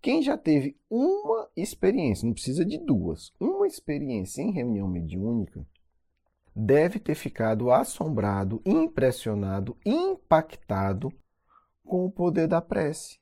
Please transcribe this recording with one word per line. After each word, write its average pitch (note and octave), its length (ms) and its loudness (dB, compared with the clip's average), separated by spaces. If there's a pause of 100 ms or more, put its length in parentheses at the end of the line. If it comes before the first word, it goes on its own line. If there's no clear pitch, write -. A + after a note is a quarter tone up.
Quem C#4+ 180 2
já C#4+ 160 2
teve C#3+ 400 2 (140)
uma G4+ 640 0
experiência, F3 720 0
não A#2 80 0
precisa C#3+ 320 -2
de D#4 100 -2
duas, A#2 640 -2
uma G4 260 0
experiência C3+ 760 -4
em G#3+ 100 -2
reunião A#2+ 340 -2
mediúnica, F2+ 800 -4 (880)
deve C#3+ 440 4
ter D#3 160 -2
ficado A2 560 0
assombrado, G#2 920 0
impressionado, A#2+ 1120 0 (120)
impactado D#3+ 1200 0 (720)
com F3+ 220 -2
o F#3 60 -2
poder E3+ 360 0
da E3 140 2
prece. - 600 -4